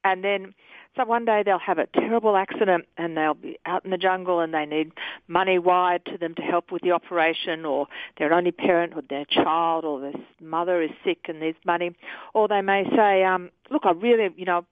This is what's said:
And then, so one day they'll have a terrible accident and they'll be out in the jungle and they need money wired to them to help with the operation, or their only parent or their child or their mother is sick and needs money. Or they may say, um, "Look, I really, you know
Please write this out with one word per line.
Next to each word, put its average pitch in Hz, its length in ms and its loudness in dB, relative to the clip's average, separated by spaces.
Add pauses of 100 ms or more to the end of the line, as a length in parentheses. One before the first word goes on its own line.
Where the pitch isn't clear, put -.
And 185 200 0
then, 196 300 -4 (420)
so 262 80 -2
one 233 220 0
day 214 180 2
they'll 190 160 2
have 180 200 -2
a - 80 -2
terrible 220 500 2
accident 190 480 0 (120)
and 165 200 -4
they'll 156 160 0
be - 320 -10
out 180 180 -4
in 185 80 -8
the 185 60 -2
jungle 185 420 0
and 160 140 -2
they 156 120 -2
need 156 280 -4 (340)
money 185 320 2
wired 180 460 2
to - 120 -10
them 165 180 -6
to - 60 -8
help - 300 -2
with 175 100 -6
the 180 100 0
operation, 165 760 -2
or 143 220 -2 (300)
their 151 160 0
only 175 180 4
parent 170 440 0
or 156 60 -8
their 196 240 -8
child 165 580 0
or 147 160 -4
their 139 140 -10 (260)
mother 170 420 -2
is 156 100 -2 (120)
sick - 240 -4
and 156 140 -10
needs 160 240 -4
money. 175 280 -2 (400)
Or 214 140 4
they 202 140 2
may 196 240 0 (100)
say, 196 300 6
um, 180 240 0 (200)
"Look, 285 160 -2
I 185 60 6
really, 220 460 2
you 180 80 -10
know 175 260 0